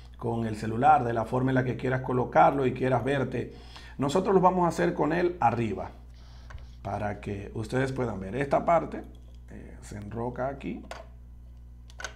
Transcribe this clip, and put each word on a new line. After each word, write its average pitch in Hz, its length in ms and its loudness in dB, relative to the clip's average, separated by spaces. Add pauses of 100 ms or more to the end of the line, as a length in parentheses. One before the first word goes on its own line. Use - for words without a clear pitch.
(180)
con 117 260 -2
el 110 120 -2
celular, 120 480 4
de 117 80 0
la 113 120 0
forma 127 280 2
en - 20 2
la 131 100 4
que 123 120 -2
quieras 127 260 -2
colocarlo 135 640 4
y 123 80 2
quieras 127 300 2
verte. 127 500 -2 (420)
Nosotros 180 380 2
lo 185 60 8
vamos 180 240 6
a 170 40 6
hacer 175 240 2
con 151 200 2
él 175 280 2
arriba, 113 520 2 (920)
para 101 380 -4
que 101 340 -6
ustedes 127 380 -2
puedan 117 280 -2
ver. 95 140 -6
Esta 139 300 2
parte, 160 400 2 (440)
eh, - 320 -16
se - 160 -12
enroca 117 520 -6
aquí, 139 360 -8 (1300)